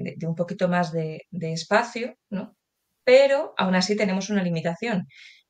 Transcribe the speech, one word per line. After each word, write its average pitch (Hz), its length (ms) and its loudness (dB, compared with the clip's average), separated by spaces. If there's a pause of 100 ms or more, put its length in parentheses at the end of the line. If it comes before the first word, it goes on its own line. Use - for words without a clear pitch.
de, - 140 -8
de 165 100 -8
un 165 80 -2
poquito 175 340 -4
más 175 240 0
de, 160 380 -6
de 165 220 -6
espacio, 226 600 -2 (160)
¿no? 208 260 -10 (480)
Pero 277 520 6
aún 185 200 2
así 185 200 2
tenemos 190 340 -2
una 202 120 0
limitación, 175 640 -2 (440)